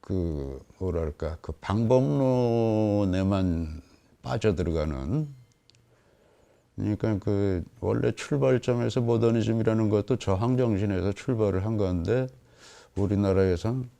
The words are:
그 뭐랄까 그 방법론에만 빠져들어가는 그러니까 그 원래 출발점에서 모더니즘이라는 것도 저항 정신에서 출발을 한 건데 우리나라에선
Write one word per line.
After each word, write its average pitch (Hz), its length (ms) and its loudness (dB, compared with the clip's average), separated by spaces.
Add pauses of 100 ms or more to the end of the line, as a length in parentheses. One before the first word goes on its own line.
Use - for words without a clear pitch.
그 80 600 -4 (160)
뭐랄까 80 600 -4
그 - 200 -10
방법론에만 107 2250 2 (400)
빠져들어가는 87 1040 -2 (1500)
그러니까 104 420 -2
그 98 460 0 (160)
원래 117 320 0
출발점에서 127 920 0
모더니즘이라는 113 840 2
것도 104 280 0
저항 110 400 0
정신에서 101 560 0
출발을 101 520 -2
한 113 120 -2
건데 98 500 0 (680)
우리나라에선 98 920 0 (120)